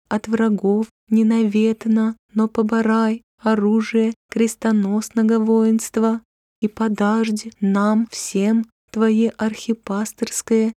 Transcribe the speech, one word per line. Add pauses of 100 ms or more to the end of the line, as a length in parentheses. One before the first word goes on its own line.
от
врагов (240)
ненаветно, (200)
но
поборай (180)
оружие (160)
крестоносного
воинства, (400)
и
подажди
нам
всем (240)
Твое
архипасторское